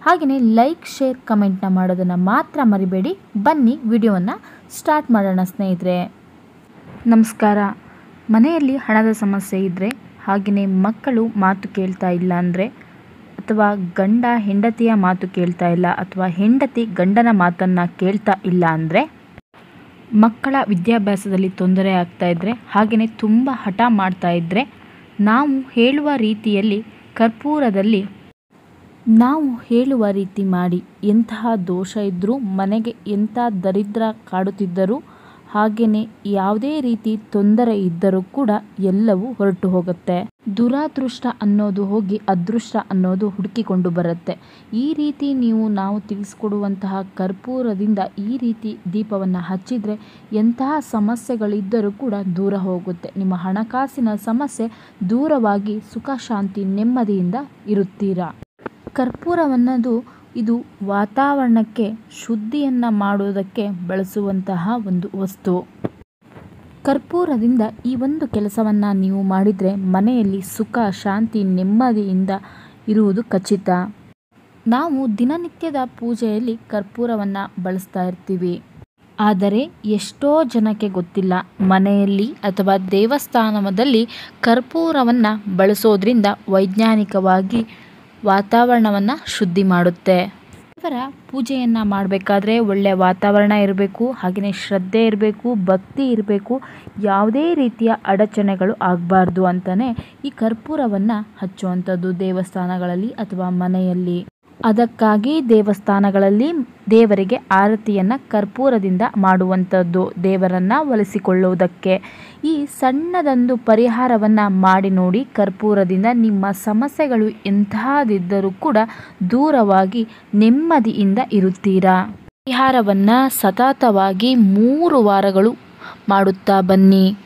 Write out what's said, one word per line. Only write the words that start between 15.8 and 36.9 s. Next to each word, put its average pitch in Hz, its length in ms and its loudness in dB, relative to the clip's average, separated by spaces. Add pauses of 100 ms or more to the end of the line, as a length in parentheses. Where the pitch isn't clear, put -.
ಅಥವಾ 185 240 -6 (120)
ಹೆಂಡತಿ 240 440 2 (160)
ಗಂಡನ 202 300 4 (140)
ಮಾತನ್ನ 180 380 2 (200)
ಕೇಳ್ತಾ 196 340 0 (160)
ಇಲ್ಲ 180 140 2 (140)
ಅಂದ್ರೆ, 160 240 0 (1200)
ಮಕ್ಕಳ 233 300 -2 (180)
ವಿದ್ಯಾಭ್ಯಾಸದಲ್ಲಿ 196 800 0 (100)
ತೊಂದರೆ 185 400 2
ಆಗ್ತಾ 175 340 -4
ಇದ್ರೆ, 185 180 -4 (200)
ಹಾಗೆಯೇ 220 340 2 (160)
ತುಂಬ 226 280 2 (120)
ಹಠ 190 180 -4 (200)
ಮಾಡ್ತಾ 185 400 -2
ಇದ್ರೆ, 180 240 -2 (640)
ನಾವು 269 260 2 (220)
ಹೇಳುವ 269 320 2 (180)
ರೀತಿಯಲ್ಲಿ 214 540 -2 (400)
ಕರ್ಪೂರದಲ್ಲಿ 226 840 0 (1200)
ನಾವು 285 240 0 (220)
ಹೇಳುವ 247 340 2 (140)
ರೀತಿ 196 260 -6 (120)
ಮಾಡಿ. 180 240 -2 (320)
ಎಂತಹ 226 420 0 (160)
ದೋಷ 185 240 -6 (160)
ಇದ್ರೂ, 190 260 -4 (240)
ಮನೆಗೆ 220 340 -2 (220)
ಎಂಥ 214 220 -4 (260)
ದರಿದ್ರ 208 380 -2 (300)
ಕಾಡುತ್ತಿದ್ದರೂ, 190 680 -2 (540)
ಹಾಗೆಯೇ 214 480 0 (320)
ಯಾವುದೇ 208 480 -2
ರೀತಿ 226 320 -2 (220)